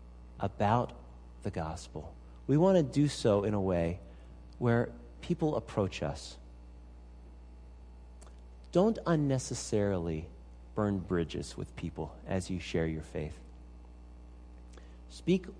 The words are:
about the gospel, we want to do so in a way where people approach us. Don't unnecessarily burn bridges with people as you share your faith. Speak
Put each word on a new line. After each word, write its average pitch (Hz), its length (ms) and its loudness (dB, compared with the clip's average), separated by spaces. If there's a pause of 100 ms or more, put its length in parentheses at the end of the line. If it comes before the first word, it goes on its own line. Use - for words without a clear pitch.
(380)
about 104 540 2 (500)
the 104 80 -4
gospel, 80 640 -8 (320)
we 135 100 6
want 185 200 8
to 170 80 6
do 143 240 4
so 104 340 4
in 107 120 0
a 104 60 2
way 87 380 2 (600)
where 120 320 4 (300)
people 165 360 0
approach - 460 0
us. - 340 -6 (2250)
Don't 208 340 4
unnecessarily 104 1200 0 (460)
burn 104 240 2
bridges 85 580 -2
with - 200 -10
people 80 380 -6 (140)
as 92 220 -2
you 92 100 -4
share 82 260 0
your 80 160 -2
faith. 78 340 -8 (1700)
Speak - 380 2 (140)